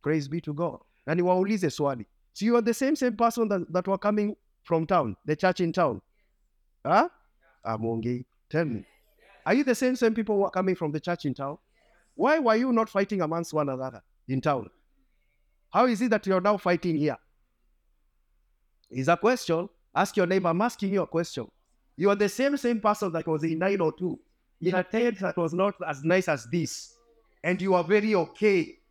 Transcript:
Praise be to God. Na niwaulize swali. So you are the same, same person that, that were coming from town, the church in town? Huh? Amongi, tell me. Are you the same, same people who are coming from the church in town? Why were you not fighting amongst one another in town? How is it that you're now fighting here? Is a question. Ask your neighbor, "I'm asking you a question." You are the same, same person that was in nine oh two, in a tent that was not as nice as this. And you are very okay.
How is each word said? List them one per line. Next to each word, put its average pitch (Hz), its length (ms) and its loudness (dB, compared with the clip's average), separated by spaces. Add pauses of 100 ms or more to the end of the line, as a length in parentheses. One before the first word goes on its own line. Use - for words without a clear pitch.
Praise 151 260 -2
be 160 140 -4
to 151 100 -8
God. 160 280 -6 (260)
Na 151 80 0
niwaulize 180 560 2
swali. 135 360 -4 (280)
So 196 100 -6
you 233 120 4
are 240 60 4
the 226 120 0
same, 277 200 0
same 247 220 0
person 233 320 2
that, 180 240 -2
that 180 160 0
were 190 100 0
coming 208 380 0 (260)
from 165 240 0
town, 147 380 0
the 151 120 0
church 185 240 2
in 170 120 0
town? 135 300 0 (800)
Huh? 214 240 4 (560)
Amongi, 113 600 -4 (260)
tell 160 160 0
me. 113 180 -6 (600)
Are 175 80 2
you 277 100 2
the 254 120 2
same, 254 200 0
same 226 160 2
people 214 240 -2
who 202 80 2
are 190 60 -2
coming 185 240 0
from 160 160 -4
the 151 100 -4
church 175 240 -6
in 139 80 -2
town? 139 240 -8 (580)
Why 311 260 2
were 226 160 4
you 247 160 0
not 226 180 0
fighting 196 320 -2
amongst 165 320 -4
one 147 140 0
another 131 340 -8 (240)
in 131 140 -2
town? 135 280 -2 (1000)
How 226 160 4
is 226 160 0
it 247 80 0
that 214 160 0
you're 190 140 2
now 208 160 2
fighting 175 400 0
here? 143 200 0 (1700)
Is 131 160 -4
a 170 100 4
question. 202 520 0 (260)
Ask 185 220 0
your 185 100 2
neighbor, 180 220 2
"I'm 170 120 2
asking 208 340 -2
you 185 80 2
a - 40 -2
question." 160 420 -4 (480)
You 190 140 2
are 208 60 4
the 202 120 2
same, 277 280 0
same 240 240 0
person 208 320 0
that 160 160 -4
was 156 160 -2
in 165 160 -2
nine 196 200 0
oh 156 120 2
two, 175 260 -6 (420)
in 170 140 0
a 185 80 2
tent 220 380 -2
that 190 160 -4
was 165 180 -2
not 196 200 0 (120)
as 139 160 -8
nice 180 260 2
as 123 220 -2
this. - 460 -4 (480)
And 180 180 -2
you 190 120 2
are 175 100 2
very 208 320 2
okay. 180 640 0 (100)